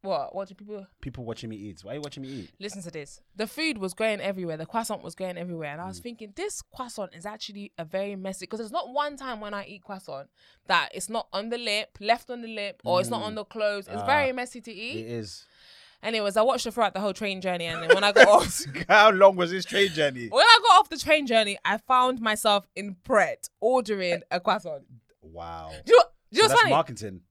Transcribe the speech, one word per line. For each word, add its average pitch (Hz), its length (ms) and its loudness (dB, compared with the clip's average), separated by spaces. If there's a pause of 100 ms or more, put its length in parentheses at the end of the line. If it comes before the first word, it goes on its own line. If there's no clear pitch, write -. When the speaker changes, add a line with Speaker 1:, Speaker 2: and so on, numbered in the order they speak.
Speaker 1:
What? 170 320 -4
Watching 190 220 -10
people? 202 300 -16 (120)
Speaker 2:
People 131 260 -12
watching 113 240 -10
me 110 80 -10
eat. 101 260 -16
Why 101 80 -14
are 131 40 -8
you 147 60 -10
watching 143 220 -12
me 131 60 -12
eat? 113 300 -14
Speaker 1:
Listen 196 220 -12
to 170 80 -14
this. 151 320 -16 (140)
The 214 100 -6
food 302 320 -6
was 185 160 -6
going 220 260 -2
everywhere. 185 380 -6
The 160 80 -10
croissant 226 380 -8
was - 100 -14
going 185 240 -8
everywhere. 165 340 -10
And 151 100 -12
I 180 40 -10
was 185 140 -12
Speaker 2:
Mm. 175 40 -20
Speaker 1:
thinking, 226 320 -14
this 381 280 -8 (120)
croissant 233 380 -10
is 170 120 -20
actually 208 520 -12
a 165 80 -8
very 196 300 -6
messy, 190 320 -10
'cause 220 120 -8
there's 220 120 -10
not 285 200 -6
one 294 240 -2
time 254 260 -10
when 208 120 -10
I 202 120 -8
eat 196 180 -20
croissant 147 460 -14 (360)
that 170 280 2
it's - 160 -8
not 226 220 -6
on 208 180 -8
the 240 100 -4
lip, 214 400 -4
left 233 320 -2
on 240 100 -10
the 233 60 -12
lip, 208 360 -10
or 180 160 2
it's 147 120 -2
not 226 100 -4
Speaker 2:
Mm. 208 40 -6
Speaker 1:
on 214 100 -8
the 208 100 -10
clothes. 208 420 -4
It's 202 140 -8
Speaker 2:
Ah, 202 60 -6
Speaker 1:
very 269 240 2
messy 247 300 -10
to 226 100 -16
eat. 226 340 -10
Speaker 2:
it - 60 -10
is. - 340 -10 (580)
Speaker 1:
Anyways, 208 340 -2
I 214 40 4
watched 247 240 2
her 226 60 -6
throughout 208 220 0
the 190 60 -6
whole 202 140 -2
train 190 280 -6
journey, 180 240 -4
and 165 180 -6
then 160 100 6
when 196 100 6
I 208 80 4
got 208 160 12
Speaker 2:
<laughs> 208 80 8
Speaker 1:
off, - 260 2 (280)
Speaker 2:
How 214 220 10
long 190 240 8
was 175 160 0
this 185 140 -6
train 196 240 2
journey? 139 400 -2
Speaker 1:
when 269 160 4
I 466 180 10
got 403 160 8
off 415 100 0
the 330 80 -8
train 302 300 0
journey, 220 360 0
I 196 140 0
found 254 440 0
myself 214 540 0
in 196 280 -12
Pret 175 460 0 (100)
ordering 202 600 0 (100)
a 180 80 -2
croissant. 180 440 -4 (380)
Speaker 2:
Wow. 165 480 -14 (160)
Speaker 1:
Do 392 80 6
you 480 60 10
know, - 40 6 (280)
do 226 60 -4
you - 0 -
Speaker 2:
So - 20 0
Speaker 1:
know 427 40 6
what's 440 100 4
Speaker 2:
that's 480 80 6
Speaker 1:
funny? 427 120 4
Speaker 2:
marketing. 104 560 -2